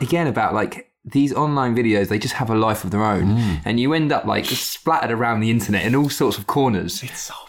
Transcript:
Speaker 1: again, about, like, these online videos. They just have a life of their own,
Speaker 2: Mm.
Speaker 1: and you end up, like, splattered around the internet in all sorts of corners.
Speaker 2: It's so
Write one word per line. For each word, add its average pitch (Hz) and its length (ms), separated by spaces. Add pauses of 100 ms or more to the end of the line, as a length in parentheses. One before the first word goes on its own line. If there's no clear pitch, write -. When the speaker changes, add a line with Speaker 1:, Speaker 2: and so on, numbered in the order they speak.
Speaker 1:
again, 170 240
about, 113 260
like, - 380 (120)
these 139 300
online 139 420
videos. 107 340
They 107 100
just 110 160
have 117 160
a 110 40
life 107 300
of 95 60
their 101 120
own, 104 360
Speaker 2:
Mm. 95 260
Speaker 1:
and 113 160
you 139 140
end 151 180
up, 127 140
like, 104 180
splattered 127 680
around 117 300
the 113 100
internet 104 360
in 117 100
all 143 140
sorts 127 260
of 101 100
corners. 107 560
Speaker 2:
It's - 200
so - 100 (160)